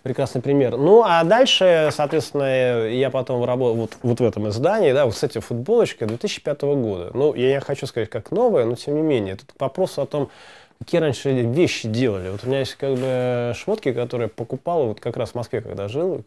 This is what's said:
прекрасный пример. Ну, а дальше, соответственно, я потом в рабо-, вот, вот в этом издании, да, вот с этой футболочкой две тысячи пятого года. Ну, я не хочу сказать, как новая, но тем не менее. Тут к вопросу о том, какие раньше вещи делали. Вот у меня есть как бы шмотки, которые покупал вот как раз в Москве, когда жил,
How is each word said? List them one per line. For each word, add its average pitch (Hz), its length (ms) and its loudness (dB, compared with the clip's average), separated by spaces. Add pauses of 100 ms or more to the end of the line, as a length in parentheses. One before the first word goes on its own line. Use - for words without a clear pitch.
прекрасный 127 400 -4
пример. 135 340 2
Ну, 190 280 8
а 170 200 4
дальше, 175 680 4
соответственно, 131 960 0
я 127 220 0
потом 127 300 -2
в 120 40 -2
рабо-, 123 300 2
вот, 113 280 -4
вот 120 180 0
в 123 40 2
этом 107 240 0
издании, 151 440 2
да, 143 140 4
вот 110 100 -2
с - 60 -10
этой 120 180 -2
футболочкой 131 640 0
две 113 100 -4
тысячи - 260 -6
пятого 143 320 -2
года. 101 400 -2
Ну, 139 200 2
я 127 200 2
не 139 60 -2
хочу 139 260 -6
сказать, 113 240 -6
как - 200 -10
новая, 190 340 2
но 120 100 0
тем 147 200 -6
не 156 80 0
менее. 107 340 0
Тут - 160 -20
к - 80 -12
вопросу 143 420 -2
о 131 40 -6
том, 143 240 -4 (500)
какие 170 200 0
раньше 143 320 0
вещи 123 560 0
делали. 107 420 -2
Вот 101 140 -10
у - 20 -8
меня 135 140 -2
есть 127 160 -6
как 139 180 -4
бы 123 600 -2
шмотки, 190 360 -4
которые 120 360 -4
покупал 135 580 -4
вот 107 140 -6
как 120 160 -8
раз 117 140 -6
в - 40 -12
Москве, 113 260 -6
когда 101 280 -8
жил, 143 380 -4